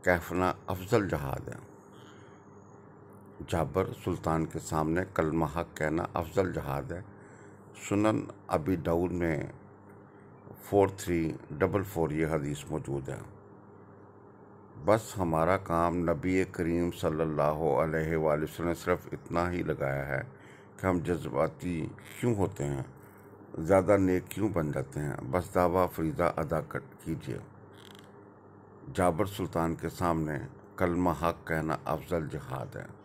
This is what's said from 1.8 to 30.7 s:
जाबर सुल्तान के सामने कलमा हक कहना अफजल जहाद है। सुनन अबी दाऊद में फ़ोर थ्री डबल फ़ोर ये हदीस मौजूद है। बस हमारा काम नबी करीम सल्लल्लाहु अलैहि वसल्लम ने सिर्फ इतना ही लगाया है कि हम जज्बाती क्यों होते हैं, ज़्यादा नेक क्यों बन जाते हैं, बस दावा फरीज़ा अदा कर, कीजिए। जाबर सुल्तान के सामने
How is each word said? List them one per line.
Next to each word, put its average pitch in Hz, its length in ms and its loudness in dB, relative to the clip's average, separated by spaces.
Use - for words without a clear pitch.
जाबर 82 360 2
सुल्तान 80 580 -2
के 80 140 -6
सामने 80 480 0
कलमा 80 300 2
हक 80 320 -4
कहना 78 240 0
अफजल 85 360 0
जहाद 71 400 -4
है। 87 120 -8
सुनन 104 400 2
अबी 90 260 2
दाऊद 85 340 0
में 85 400 0
फ़ोर 98 300 6
थ्री 80 360 0
डबल 92 300 2
फ़ोर 80 300 0
ये 78 140 2
हदीस 73 440 -2
मौजूद 67 400 -4
है। - 300 -12
बस 110 340 4
हमारा 85 380 4
काम 85 540 2
नबी 92 340 2
करीम 87 460 0
सल्लल्लाहु 78 840 0
अलैहि 80 420 2
वसल्लम 78 520 0
ने 85 60 0
सिर्फ - 400 -2
इतना 85 340 -2
ही 90 140 -2
लगाया 69 420 -2
है - 360 -6
कि 95 60 -2
हम 92 140 2
जज्बाती 78 880 -2
क्यों 120 160 2
होते 87 280 0
हैं, 69 300 -4
ज़्यादा 95 360 6
नेक 92 340 4
क्यों 98 220 0
बन 78 200 0
जाते 69 280 -4
हैं, 71 300 -6
बस 87 240 0
दावा 90 320 6
फरीज़ा 82 400 0
अदा 80 340 0
कर, - 180 -8
कीजिए। - 640 -8
जाबर 90 360 4
सुल्तान 82 480 0
के 82 140 -6
सामने 80 600 0